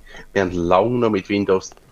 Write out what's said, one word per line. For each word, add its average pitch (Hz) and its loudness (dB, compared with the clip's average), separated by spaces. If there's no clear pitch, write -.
Wir 98 0
haben 90 -2
lange 92 2
noch 117 0
mit 98 -4
Windows 98 0